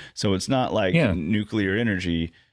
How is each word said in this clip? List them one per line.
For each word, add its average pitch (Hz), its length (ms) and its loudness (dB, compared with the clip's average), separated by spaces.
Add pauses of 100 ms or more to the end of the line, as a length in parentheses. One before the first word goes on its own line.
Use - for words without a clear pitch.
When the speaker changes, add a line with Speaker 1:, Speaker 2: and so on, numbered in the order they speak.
(140)
Speaker 1:
So 101 200 0
it's 92 140 -4
not 127 240 0
like 98 220 2
Speaker 2:
Yeah. 147 200 4
Speaker 1:
nuclear 101 640 0
energy, 90 560 -2 (200)